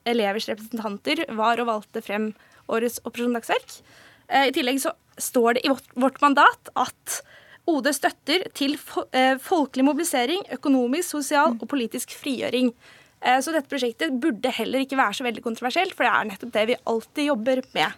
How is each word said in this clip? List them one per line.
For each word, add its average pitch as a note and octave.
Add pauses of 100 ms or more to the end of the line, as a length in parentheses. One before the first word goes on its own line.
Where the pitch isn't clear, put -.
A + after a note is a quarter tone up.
elevers A3
representanter A3 (140)
var A#3
og A#3+
valgte G#3+
frem G#3+ (360)
årets A3+
Operasjon A#3+
Dagsverk. F4 (500)
Eh, C4+
i -
tillegg C4+
så D#4 (240)
står A#3
det -
i D#4
vårt, -
vårt B3+
mandat D4
at - (440)
O D#4
D B3
støtter D#4
til C#4+
fo-, -
eh, C4
folkelig C4
mobilisering, D4
økonomisk, C4+
sosial C#4+
og A3
politisk A#3+
frigjøring. B3 (440)
Eh, B3+
så D#4
dette D#4
prosjektet C4+
burde B3+
heller A#3
ikke C4+
være A3+
så C4+
veldig A#3+
kontroversielt, B3+
for C#4+
det A#3
er G#3
nettopp A3
det G#3+
vi B3 (100)
alltid A#3
jobber B3+ (120)
med. F3